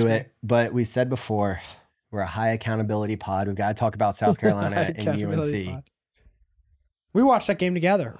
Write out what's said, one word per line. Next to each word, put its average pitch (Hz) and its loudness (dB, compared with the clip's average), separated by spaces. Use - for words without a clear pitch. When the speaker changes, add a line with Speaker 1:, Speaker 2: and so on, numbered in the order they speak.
Speaker 1:
Disagree. 113 4
Speaker 2:
it, 120 -2
but 117 2
we've 120 0
said 127 0
before, 104 -2
we're 107 -6
a 95 -2
high 104 -2
accountability 110 -2
pod. 98 -2
We've 98 -4
gotta 104 0
talk 107 0
about 104 0
Speaker 1:
<laughs> - -
Speaker 2:
South 208 2
Carolina 202 0
Speaker 1:
High 175 0
Speaker 2:
and - -4
Speaker 1:
accountability 208 -2
Speaker 2:
U 104 -2
N - 0
C. 104 -2
Speaker 1:
pod. 135 -10
We 214 6
watched 262 4
that 202 0
game 180 0
together. 175 0